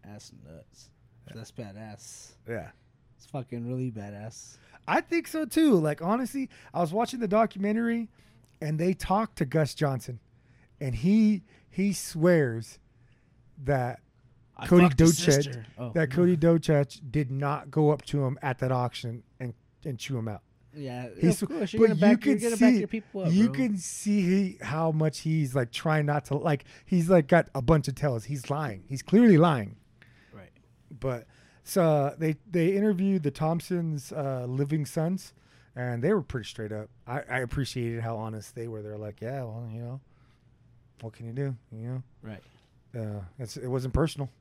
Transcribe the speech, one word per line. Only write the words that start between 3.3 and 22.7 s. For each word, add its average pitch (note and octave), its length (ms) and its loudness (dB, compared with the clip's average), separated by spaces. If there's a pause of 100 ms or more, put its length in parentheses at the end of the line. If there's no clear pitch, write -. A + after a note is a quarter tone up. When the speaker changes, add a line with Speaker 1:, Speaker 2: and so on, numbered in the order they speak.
Speaker 1:
really B2+ 240 -4
badass. G#2 680 -14 (300)
Speaker 2:
I A#3+ 140 0
think E4+ 260 -4
so, D#4 180 -6
too. D4+ 300 4
Like, D#3 260 0
honestly, B3 480 -4 (240)
I D3+ 80 -4
was E3 100 0
watching A#3 280 -2
the A#3 80 -2
documentary, A3 840 0 (500)
and D3+ 200 -2
they F3+ 160 2
talked G#3+ 420 -2
to D#3 80 0
Gus D3 300 0
Johnson. C3 440 -4 (600)
And C3 160 -4
he, G3+ 480 4 (260)
he G3 240 -2
swears D3+ 840 0 (840)
that B2+ 380 -2 (560)
Speaker 1:
I - 100 -12
Speaker 2:
Cody F3+ 180 8
Speaker 1:
fucked C#3 140 2
his E3 200 10
Speaker 2:
Dochech, - 40 -4 (100)
Speaker 1:
sister. C3+ 320 0 (120)
Oh. A#2+ 160 -8
Speaker 2:
that D#3+ 180 -2
Cody F3 260 4
Dochech D#3 640 2 (120)
did C#3 200 -2
not C#3 400 -4
go D3+ 200 4
up C#3+ 140 -2
to C#3+ 200 0
him C3 160 -2
at C3 180 -2
that C3 120 -2
auction A#2+ 520 -4 (160)
and, A#2+ 140 -8 (320)
and C3+ 140 -8
chew C3+ 180 -6
him A2 100 -4
out. G#2 140 -8 (320)
Speaker 1:
Yeah, B2+ 360 -10 (100)
Speaker 2:
He's F3 220 4
Speaker 1:
of G3+ 80 -4
course. C#4 240 -6
You're A3 80 2
Speaker 2:
but A3+ 60 8
Speaker 1:
gonna F#3 80 4
Speaker 2:
you D3+ 60 2 (140)
Speaker 1:
back, A3+ 100 -2
you're C#4 100 4
Speaker 2:
can G3+ 80 -4
Speaker 1:
gonna A#3 120 0
Speaker 2:
see, G#3+ 160 4